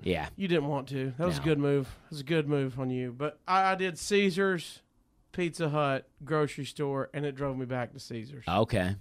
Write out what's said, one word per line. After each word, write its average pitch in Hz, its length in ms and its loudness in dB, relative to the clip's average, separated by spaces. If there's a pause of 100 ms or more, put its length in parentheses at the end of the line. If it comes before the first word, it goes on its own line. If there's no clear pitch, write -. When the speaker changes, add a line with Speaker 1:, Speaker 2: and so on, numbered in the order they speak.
Speaker 1:
Yeah. 90 340 0
Speaker 2:
You 196 120 -2
didn't 156 200 2
want 139 220 -2
to. 135 280 -4
That 170 80 0
was 170 100 0
Speaker 1:
No. 139 60 -4
Speaker 2:
a - 20 -6
good 151 140 4
move. 143 300 2 (180)
It - 40 -20
was 151 100 -10
a 135 40 -12
good 151 240 0
move 135 320 0
on 131 100 -2
you. 127 220 -2
But 143 340 -6
I, 190 260 4
I - 20 2
did 185 240 -2
Caesars, 196 840 2 (500)
Pizza 165 360 -2
Hut, 143 400 0 (160)
grocery 147 400 0
store, 135 480 -4
and 143 140 -4
it 139 80 -4
drove 135 240 -4
me 131 80 -4
back 123 260 -4
to 135 60 -16
Caesars. 120 480 -10
Speaker 1:
Okay. 98 540 4